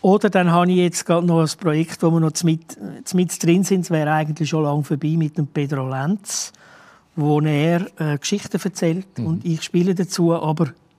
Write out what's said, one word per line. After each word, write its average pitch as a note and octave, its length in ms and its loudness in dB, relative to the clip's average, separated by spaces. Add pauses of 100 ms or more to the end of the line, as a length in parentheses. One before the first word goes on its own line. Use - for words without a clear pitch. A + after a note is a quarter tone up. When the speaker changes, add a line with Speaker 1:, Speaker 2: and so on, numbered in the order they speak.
Speaker 1:
Oder G3+ 280 4
dann F3+ 220 2
habe F3 200 4
ich F3+ 60 4
jetzt F3 280 0
gerade E3+ 220 2
noch E3 140 4
ein D#3 80 2 (100)
Projekt, D#3+ 440 -2
wo E3 80 4
wir E3 100 4
noch D#3 100 2 (120)
mit, D#3+ 340 -2 (360)
mit F3+ 300 0
drin F3 200 4
sind. F3+ 180 0
Es E3 100 -6
wäre D#3 200 0
eigentlich D#3 380 -2
schon D#3 140 0
lange D3 200 0
vorbei D3+ 340 -2
mit D#3 200 -2
dem D3 100 -2
Pedro C#3 420 -4
Lenz, C#3+ 640 -6 (640)
wo D3+ 260 0
er, D#3 440 0 (140)
äh, D3+ 180 -2
Geschichten - 460 -6
erzählt F3 560 -4
Speaker 2:
Mhm. A#2+ 80 -4
Speaker 1:
und D#3+ 180 -4
ich D#3+ 160 -2
spiele F3+ 340 0
dazu, E3+ 380 0
aber D#3 380 -2 (260)